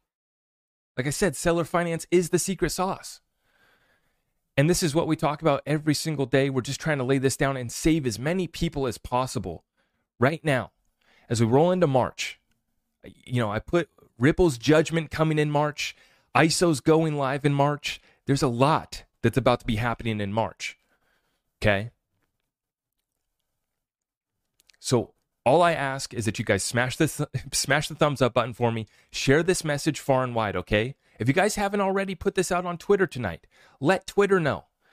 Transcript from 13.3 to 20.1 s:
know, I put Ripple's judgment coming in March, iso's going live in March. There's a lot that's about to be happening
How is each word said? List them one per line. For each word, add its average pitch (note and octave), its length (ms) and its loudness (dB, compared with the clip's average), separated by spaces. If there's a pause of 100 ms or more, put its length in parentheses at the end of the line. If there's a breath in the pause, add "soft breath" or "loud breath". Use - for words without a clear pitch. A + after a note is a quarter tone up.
know, G#2+ 100 -2
I G#2+ 80 -2
put E3+ 300 0 (280)
Ripple's D#3 400 2
judgment D3+ 540 2
coming D#3 300 0
in D3+ 100 0
March, D3 460 -2 (400 soft breath)
iso's D#3+ 420 4
going D#3 400 2
live C3+ 260 -2
in D3 80 2
March. C#3+ 480 0 (260 soft breath)
There's C#3 180 0
a - 20 4
lot B2+ 560 0 (200)
that's A#2 140 2
about B2 220 2
to - 80 -16
be A#2 80 -2
happening A2+ 460 -4